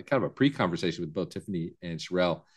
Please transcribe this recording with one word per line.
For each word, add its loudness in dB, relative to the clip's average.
kind 2
of -2
a -10
pre-conversation 2
with -6
both -2
Tiffany -6
and -6
Sherelle, 0